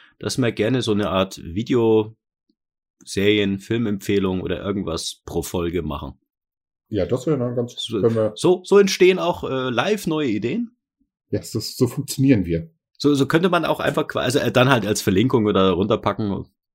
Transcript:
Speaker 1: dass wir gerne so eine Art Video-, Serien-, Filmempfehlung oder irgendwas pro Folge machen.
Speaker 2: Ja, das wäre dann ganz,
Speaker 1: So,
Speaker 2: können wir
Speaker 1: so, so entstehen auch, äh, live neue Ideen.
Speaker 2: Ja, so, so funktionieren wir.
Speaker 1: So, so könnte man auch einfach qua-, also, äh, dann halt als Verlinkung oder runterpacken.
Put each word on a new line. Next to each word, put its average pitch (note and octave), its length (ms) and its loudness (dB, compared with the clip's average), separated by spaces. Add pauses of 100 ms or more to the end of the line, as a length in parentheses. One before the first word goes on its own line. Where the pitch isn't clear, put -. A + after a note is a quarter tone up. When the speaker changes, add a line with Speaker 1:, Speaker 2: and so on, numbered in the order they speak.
(200)
Speaker 1:
dass - 180 -6
wir A#2+ 140 0
gerne A#2 300 0
so A2 100 0
eine G2+ 180 0
Art F#2+ 320 0
Video-, A2 720 2 (880)
Serien-, G2+ 540 0
Filmempfehlung G2 840 -2
oder E2+ 240 -6
irgendwas F2+ 600 -6
pro E2+ 160 -6
Folge F2 400 -4
machen. C#2+ 320 -8 (720)
Speaker 2:
Ja, F#2+ 180 -2
das C3 200 -4
wäre D3+ 120 0
dann A#2+ 180 -4
ganz, A#2+ 220 -4
Speaker 1:
So, A2 220 -4
Speaker 2:
können A2+ 140 2
wir A2 220 0
Speaker 1:
so, F3+ 280 2
so G3 140 4
entstehen F#3+ 400 4
auch, E3+ 240 -4
äh, C3 280 -4
live F3 360 -2
neue D#3 220 0
Ideen. B2 480 -4 (540)
Speaker 2:
Ja, G#2 120 -2
so, - 160 -6
so A2+ 300 -2
funktionieren C3+ 560 2
wir. E2 260 -4 (260)
Speaker 1:
So, C#3+ 180 2
so C3+ 120 2
könnte E3 240 2
man E3+ 140 2
auch D3 160 -2
einfach D3+ 260 -2
qua-, - 140 -4
also, B2+ 180 0
äh, B2 140 0
dann C3 180 4
halt C#3 160 2
als G#2 160 0
Verlinkung A2 440 2
oder F#2+ 240 4
runterpacken. G2+ 760 0 (280)